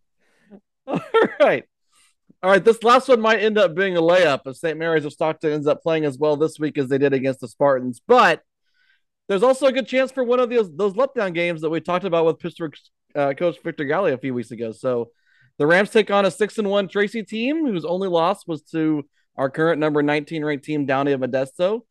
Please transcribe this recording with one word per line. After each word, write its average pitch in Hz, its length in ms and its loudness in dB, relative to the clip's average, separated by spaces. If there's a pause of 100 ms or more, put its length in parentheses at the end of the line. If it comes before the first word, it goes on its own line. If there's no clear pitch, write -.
(880)
All 277 140 -6 (400)
right. 190 240 2 (800)
All 185 80 2
right. 190 140 0
This 220 180 2
last 247 260 4
one 240 120 4
might 220 200 2
end 214 180 0
up 180 160 2
being 185 220 -2
a 170 60 2
layup 165 440 4
if 135 100 -12
Saint 156 220 -6
Mary's 160 260 -2
of 147 80 -10
Stockton 156 400 -2
ends 147 140 -4
up 147 160 0
playing 160 220 0
as 131 140 -4
well 151 180 0
this 156 220 -2
week 151 200 -6
as 135 100 -2
they 135 100 0
did 139 140 0
against 131 280 -2
the 120 80 -12
Spartans. 127 580 0
But 214 360 4 (840)
there's 190 140 -2
also 262 240 4
a 269 60 2
good 254 140 -2
chance 262 240 -2
for 262 140 -4
one 247 160 0
of 240 100 0
those, 214 240 0
those 190 200 -2
letdown 220 400 -2
games 170 280 -2
that 160 80 -2
we 160 100 -2
talked 180 240 -2
about 165 220 0
with 160 120 0
Pittsburgh, 165 360 -10 (400)
uh, 139 200 -2
coach 170 280 -2
Victor 156 220 -8
Galley 156 280 0
a 123 60 -4
few 131 160 -6
weeks 120 160 -8
ago. 113 220 -8
So 120 380 -4 (480)
the 147 80 0
Rams 185 240 4
take 208 200 2
on 202 140 2
a 185 60 2
six 208 280 -4
and 208 100 -2
one 196 200 0
Tracy 208 340 -2
team 262 440 -4
whose 185 180 -4
only 190 240 -4
loss 170 380 0
was 160 160 -8 (100)
to 156 320 0 (320)
our 135 140 -2
current 160 280 0
number 151 240 0
nineteen 147 420 -2
ranked 147 200 -6
team, 151 220 -4
Downey 139 260 0
of 131 80 -2
Modesto. 135 600 -2 (100)